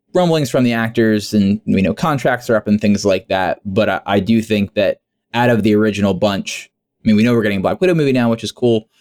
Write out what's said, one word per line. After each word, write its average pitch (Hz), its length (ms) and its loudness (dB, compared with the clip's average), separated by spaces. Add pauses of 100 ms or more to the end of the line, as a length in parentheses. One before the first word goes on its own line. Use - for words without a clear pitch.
(140)
rumblings 165 380 0
from 127 140 2
the 120 80 0
actors 113 600 0
and, 104 320 2
you 98 160 0
know, 104 120 0
contracts 139 560 -2
are 117 60 2
up 107 120 -2
and 104 120 0
things 101 260 0
like 92 240 -2
that. 95 360 -2
But 101 240 -2
I, 92 160 -2
I 101 140 -2
do 110 220 2
think 104 340 -2
that 98 240 0 (340)
out 120 160 2
of 117 140 2
the 107 100 2
original 104 400 2
bunch, 98 560 -4 (340)
I - 40 -8
mean, 110 80 4
we 104 80 4
know 120 100 2
we're 117 100 2
getting 101 160 -2
a - 20 -4
Black 92 180 -2
Widow 180 160 2
movie 147 160 2
now, 123 180 2
which 113 140 -2
is 101 80 -8
cool. 113 380 0 (120)